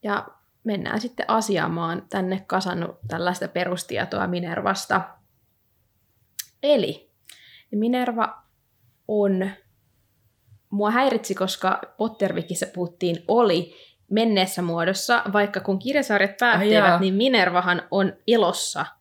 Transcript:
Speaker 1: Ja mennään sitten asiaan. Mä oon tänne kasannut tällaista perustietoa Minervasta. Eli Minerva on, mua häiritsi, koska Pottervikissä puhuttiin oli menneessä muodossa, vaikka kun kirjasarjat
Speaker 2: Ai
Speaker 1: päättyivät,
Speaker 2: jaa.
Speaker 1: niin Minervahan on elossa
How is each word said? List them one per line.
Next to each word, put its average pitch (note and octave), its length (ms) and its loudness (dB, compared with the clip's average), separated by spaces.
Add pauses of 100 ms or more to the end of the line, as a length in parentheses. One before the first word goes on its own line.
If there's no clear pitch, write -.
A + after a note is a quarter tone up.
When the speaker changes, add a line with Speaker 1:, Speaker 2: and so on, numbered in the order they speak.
Speaker 1:
Ja G#3 240 -2 (380)
mennään G#3 360 -4
sitten - 300 -6
asiaan. G#3 420 0
Mä E3+ 160 -4
oon F3 220 -6
tänne F#3+ 360 -4
kasannut F3+ 500 -4 (120)
tällaista F3 400 -4
perustietoa F3+ 760 -4
Minervasta. F3+ 760 -2 (1600)
Eli C#4 480 0 (640)
Minerva A#3 680 -2 (680)
on, G3 420 0 (1200)
mua G#3 200 0
häiritsi, A#3 440 2
koska F#3+ 460 -2 (180)
Pottervikissä F3+ 760 -4
puhuttiin F3 540 -4
oli G3 460 2 (360)
menneessä G3 520 2
muodossa, F3 600 0 (100)
vaikka G3+ 280 0
kun G3 180 -2
kirjasarjat A3+ 520 0
Speaker 2:
Ai G3 100 -16
Speaker 1:
päättyivät, G#3+ 340 4
Speaker 2:
jaa. F#3 260 6
Speaker 1:
niin F#3+ 140 0
Minervahan F3+ 760 2
on F#3+ 220 2 (140)
elossa F3+ 600 2 (140)